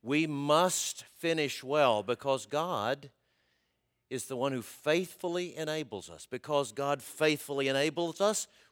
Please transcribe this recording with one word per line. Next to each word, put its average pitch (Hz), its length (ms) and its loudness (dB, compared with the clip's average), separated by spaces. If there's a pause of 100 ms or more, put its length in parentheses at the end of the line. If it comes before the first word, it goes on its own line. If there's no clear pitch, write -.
We 147 240 2
must 151 760 2 (140)
finish 160 440 -2
well 131 400 4
because 123 440 -2
God 143 640 -2 (1000)
is 123 160 -6
the 131 100 -8
one 131 140 0
who 127 120 -2
faithfully 175 960 -2
enables 151 540 -6
us. 82 180 -16
Because 139 440 -2
God 139 280 -2
faithfully 143 680 0
enables 156 520 0
us, 202 280 2 (240)